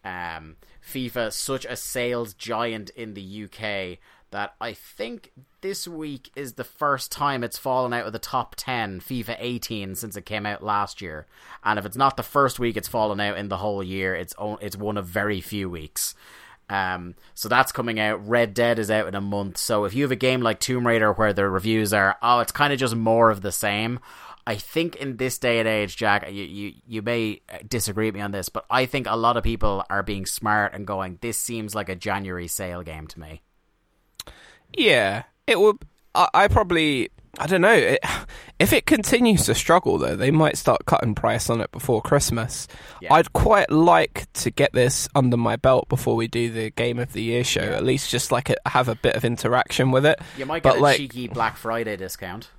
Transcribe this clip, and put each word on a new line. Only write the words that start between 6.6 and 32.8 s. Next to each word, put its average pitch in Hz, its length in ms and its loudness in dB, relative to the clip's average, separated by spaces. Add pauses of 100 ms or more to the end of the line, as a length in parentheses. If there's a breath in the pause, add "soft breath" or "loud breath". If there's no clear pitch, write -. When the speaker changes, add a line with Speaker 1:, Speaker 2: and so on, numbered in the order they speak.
Speaker 1:
first 143 480 -4
time 139 320 -2
it's 117 140 -8
fallen 127 360 -2
out 120 120 -4
of 107 80 -8
the 113 60 -8
top - 360 -6
ten, 107 440 -6
fifa 117 400 -8
eighteen, 107 560 -8
since 101 200 -10
it 101 100 -14
came 107 200 -8
out 104 180 -6
last 101 380 -4
year. 78 240 -12 (380 loud breath)
And 104 160 0
if 98 60 -8
it's 101 120 -8
not 135 200 4
the 123 60 -4
first 139 360 0
week 117 180 0
it's 101 100 -6
fallen 107 320 0
out 104 180 -2
in 101 120 -6
the 98 80 -4
whole 98 260 -4
year, 92 320 -4
it's 87 220 -8
o-, 104 200 -8
it's 101 200 -10
one 104 200 -4
of 92 100 -6
very 101 340 -2
few 98 280 -6
weeks. 80 440 -8 (540 loud breath)
Um, 92 460 -4 (220 soft breath)
so - 120 -10
that's 123 240 4
coming 117 280 -4
out. 107 280 -2
Red 117 280 2
Dead 117 240 2
is 104 100 -4
out 107 180 2
in 95 80 -6
a 98 60 -2
month. 101 360 -4
So 104 280 0
if 95 80 -6
you 139 100 0
have 131 80 0
a 127 40 0
game 127 260 0
like 113 180 0
Tomb 123 260 -2
Raider 110 280 4
where 107 200 2
the 98 140 2
reviews 104 460 2
are, 101 300 4
"Oh, 120 160 6
it's 113 120 -2
kinda 143 260 0
just 120 180 0
more 113 340 6
of 98 120 0
the 98 100 -4
same," 110 480 -2 (480 loud breath)
I 110 80 -2
think 165 420 -4
in 135 200 -8
this 127 220 -4
day 117 200 2
and 110 80 0
age, 104 300 -2
Jack, 104 340 0
you, 101 120 -8
you, 95 300 -10 (140)
you 110 140 -8
may, 113 400 -2 (100)
uh, - 60 -14 (100)
disagree 110 400 -2
with 101 80 -2
me 101 60 -8
on 101 100 -6
this, 98 180 -6
but - 200 -10
I 127 160 2
think 123 220 -4
a 107 100 0
lot 117 200 2
of 110 60 -2
people 101 460 2
are 98 140 -2
being 98 220 -6
smart 104 480 0
and 98 120 -10
going, 95 360 -6
"This 117 160 -6
seems 110 360 -6
like 101 160 -6
a 92 60 -4
January 92 520 -6
sale 87 360 -8